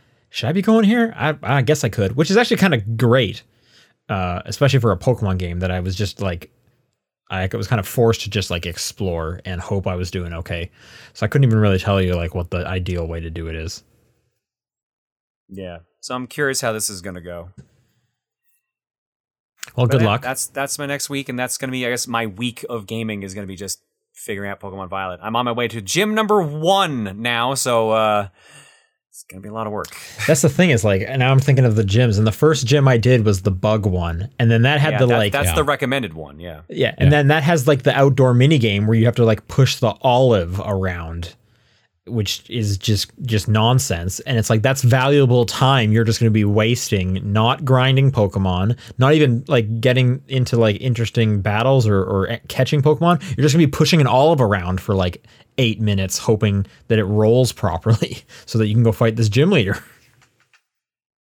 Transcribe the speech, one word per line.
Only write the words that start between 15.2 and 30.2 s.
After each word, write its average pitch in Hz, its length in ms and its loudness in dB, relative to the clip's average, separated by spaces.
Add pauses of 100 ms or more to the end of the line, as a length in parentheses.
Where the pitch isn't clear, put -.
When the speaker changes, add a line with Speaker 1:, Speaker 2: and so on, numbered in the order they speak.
Speaker 2:
Yeah. 92 300 -14 (220)
So - 160 -12
I'm 127 100 -10
curious 135 340 -4
how 117 120 -2
this 110 180 -6
is 95 100 -14
gonna 90 200 -12
go. 87 300 -14 (2250)
Speaker 1:
Well, 123 100 2
Speaker 2:
But 113 60 0
Speaker 1:
good 131 100 4
Speaker 2:
yeah, 110 60 4
Speaker 1:
luck. 120 140 -2
Speaker 2:
that's, 135 240 -6
that's 139 320 -8
my 147 80 -8
next 139 240 -6
week, 139 180 -6
and 123 100 -8
that's 127 200 -6
gonna 131 140 -8
be, 127 140 -4
I 117 40 -2
guess, 123 180 -6
my 117 180 -4
week 117 420 -8
of 113 180 -10
gaming 110 360 -8
is 95 120 -12
gonna 101 120 -12
be 92 100 -14
just 95 260 -12 (320)
figuring 101 360 -10
out 101 100 -12
Pokemon 95 280 -12
Violet. 92 340 -8
I'm 113 140 -6
on 123 80 -2
my 120 80 -2
way 117 160 -2
to 113 120 -12
gym 196 340 -2
number 208 280 0
one 151 800 -2
now, 120 320 -2
so, 117 360 0
uh, 107 380 2 (840)
it's - 200 -20
gonna 95 120 -20
be 110 60 -16
a 104 40 -14
lot 110 140 -6
of 104 60 -8
work. 95 160 -8 (200)
<laughs> - 180 -10